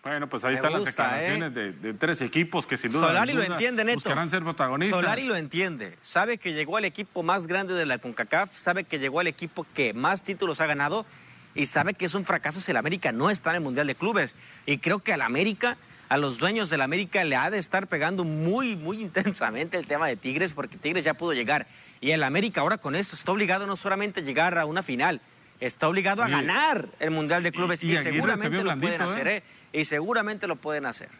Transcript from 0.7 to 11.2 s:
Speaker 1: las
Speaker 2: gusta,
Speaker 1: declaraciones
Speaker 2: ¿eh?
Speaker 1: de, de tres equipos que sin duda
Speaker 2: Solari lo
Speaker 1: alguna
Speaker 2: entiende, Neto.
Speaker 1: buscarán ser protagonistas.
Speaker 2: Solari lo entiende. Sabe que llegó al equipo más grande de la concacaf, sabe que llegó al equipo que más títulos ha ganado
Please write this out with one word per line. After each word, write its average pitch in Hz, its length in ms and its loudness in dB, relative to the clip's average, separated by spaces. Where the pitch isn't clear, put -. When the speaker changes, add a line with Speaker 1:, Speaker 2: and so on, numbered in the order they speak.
Speaker 1:
las 196 80 0
Speaker 2:
gusta, 131 360 0
Speaker 1:
declaraciones 170 340 0
Speaker 2:
¿eh? 120 100 -6
Speaker 1:
de, 101 120 -4
de 101 220 -8
tres 156 280 0
equipos 165 440 0
que 127 120 -2
sin 120 120 -2
duda 160 180 4
Speaker 2:
Solari 214 260 2
lo 247 60 2
Speaker 1:
alguna 180 160 0
Speaker 2:
entiende, 226 280 0
Neto. 233 120 2
Speaker 1:
buscarán 160 320 -2
ser 175 140 -2
protagonistas. 160 560 0
Speaker 2:
Solari 214 260 0
lo 233 120 0
entiende. 156 640 -4
Sabe 214 380 0
que 175 160 -6
llegó 156 240 0
al 208 80 0
equipo 185 360 -6
más 175 240 0
grande 185 280 -2
de 170 100 2
la 127 140 0
concacaf, 131 580 -2
sabe 180 280 0
que 156 140 -6
llegó 135 220 0
al 180 60 2
equipo 160 480 -6
que 123 180 2
más 156 300 0
títulos 175 400 -2
ha 160 40 2
ganado 147 380 0